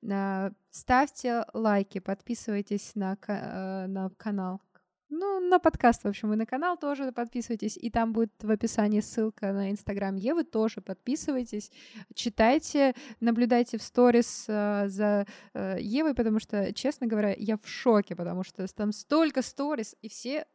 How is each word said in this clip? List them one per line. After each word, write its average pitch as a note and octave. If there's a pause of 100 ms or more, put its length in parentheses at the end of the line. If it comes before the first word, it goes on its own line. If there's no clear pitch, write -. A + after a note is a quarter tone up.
А, G3 (200)
ставьте B3
лайки, G3+
подписывайтесь G3+
на G3
ка-, F#3+
э, -
на F#3+
канал. F#3+ (480)
Ну, F#4+
на F4+
подкаст, C4
в -
общем, G#3+
и G#3+
на A3
канал E4+
тоже C#4+
подписывайтесь, A#3
и A#3
там A3+
будет A3+ (100)
в G#3+
описании G#3+
ссылка A3
на G3
Instagram G3
Евы, C4
тоже A3
подписывайтесь, B3 (420)
читайте, C4 (260)
наблюдайте A#3+
в G#3+
сторис, A#3+
э, G#3
за, G3+ (280)
э, F#3+
Евой, C#4
потому A3
что, G3+
честно C4+
говоря, G#3
я G#3+
в -
шоке, G#3
потому F3
что -
там G#3
столько D4
сторис, C#4+
и A3
все C#4